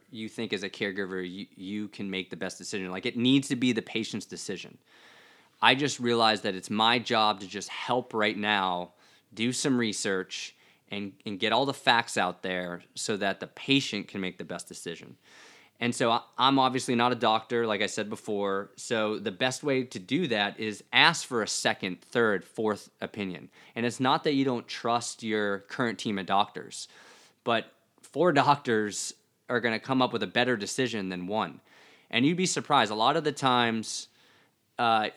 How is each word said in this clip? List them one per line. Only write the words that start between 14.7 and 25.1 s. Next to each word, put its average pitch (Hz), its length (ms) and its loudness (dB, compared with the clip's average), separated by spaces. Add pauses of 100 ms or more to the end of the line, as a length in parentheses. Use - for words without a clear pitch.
And 120 160 0
so 120 160 2
I, 117 100 4 (180)
I'm 135 200 4
obviously 131 360 2
not 120 180 4
a 120 40 -2
doctor, 113 500 2
like 104 160 0
I 101 40 0
said 104 220 -4
before. 101 680 -4
So 107 420 -2
the 104 120 -4
best 127 320 -2
way 131 220 0
to 127 140 -10
do 135 300 0
that 104 300 0
is 107 240 -4 (100)
ask 151 340 4
for 117 160 -2
a 98 60 -2
second, 104 520 -2
third, 107 440 2
fourth 107 440 -4 (120)
opinion. 92 500 -8 (240)
And 117 100 -2
it's 117 160 -2
not 139 240 2
that 156 80 2
you 135 120 2
don't 123 220 -2
trust - 560 -4